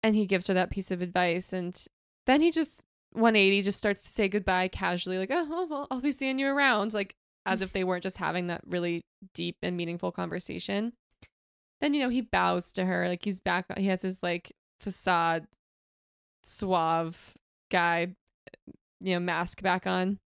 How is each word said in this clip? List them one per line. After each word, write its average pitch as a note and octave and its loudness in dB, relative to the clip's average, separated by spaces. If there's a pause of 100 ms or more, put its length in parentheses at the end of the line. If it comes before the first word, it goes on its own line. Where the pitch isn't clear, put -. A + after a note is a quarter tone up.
And A3 4
he G#3+ 4
gives F#3 0
her F#3+ 2
that F3+ 2
piece - -6
of F3+ -2
advice. F3+ 0
And F3+ -6 (480)
then C4+ 6
he E4 6
just - -2 (300)
one A3+ 4
eighty, G3 8
just G3 0
starts G3+ 0
to - -10
say G3+ 0
goodbye F#3 2
casually, F#3 -2
like, F#3+ -4
"Oh, E4 0
oh, E4+ -4
well, C#4+ -6
I'll B3+ -4
be C#4 0
seeing C4+ -2
you C#4 0
around," A#3+ 2
like, G3+ -4 (300)
as F#3+ 0
if F#3+ -4
they F#3+ 0
weren't F3+ 0
just F#3 -4
having F3 -2
that E3+ -6
really F3 -2 (300)
deep E3+ -6
and F3+ -4
meaningful E3+ -4
conversation. F3+ -6 (880)
Then, C#4+ 2
you D4 2
know, B3+ 2
he B3 2
bows F3+ 0
to F#3 -2
her, F3+ 0
like, F3+ -4
he's G3 -4
back, F3+ -2 (120)
he F#3+ 0
has F#3 0
his, F#3 -6
like, F3 -4 (280)
facade, E3+ 0 (1000)
suave E3 0 (360)
guy, E3+ 2 (840)
you F#3 0
know, F3 2
mask F3 -2
back F#3 0
on. F#3 0 (120)